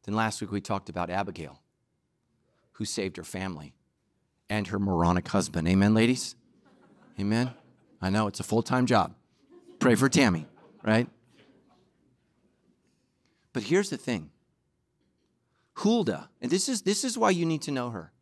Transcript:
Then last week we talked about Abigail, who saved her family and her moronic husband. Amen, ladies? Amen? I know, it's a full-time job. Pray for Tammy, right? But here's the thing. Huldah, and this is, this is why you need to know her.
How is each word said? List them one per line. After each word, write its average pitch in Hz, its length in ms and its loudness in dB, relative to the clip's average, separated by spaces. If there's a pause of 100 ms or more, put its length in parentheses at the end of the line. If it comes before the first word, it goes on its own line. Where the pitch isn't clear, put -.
Then 101 120 -6
last 110 260 -2
week 101 100 -8
we 101 100 -2
talked 98 280 -6
about 87 220 -6
Abigail, 87 520 -6 (1080)
who - 120 -8
saved 95 320 -6
her 87 80 -12
family 85 500 -10 (760)
and 107 160 -2
her 98 120 -4
moronic 87 500 2
husband. 87 400 -2
Amen, 98 260 6
ladies? 117 400 2 (840)
Amen? 113 360 0 (460)
I 92 100 -2
know, 107 160 2
it's 98 140 -6
a 101 40 -8
full-time 127 400 0
job. 117 300 2 (640)
Pray 123 160 6
for 135 140 4
Tammy, 92 380 4 (360)
right? 113 260 2 (2500)
But 120 80 -4
here's 180 280 0
the 135 60 -6
thing. 87 340 -4 (1500)
Huldah, 202 520 0 (140)
and 123 80 -4
this 196 180 0
is, 240 140 -4
this 208 220 -2
is 247 120 -4
why 220 140 2
you 170 160 2
need 160 160 -2
to - 80 -8
know 123 200 -4
her. 92 320 -10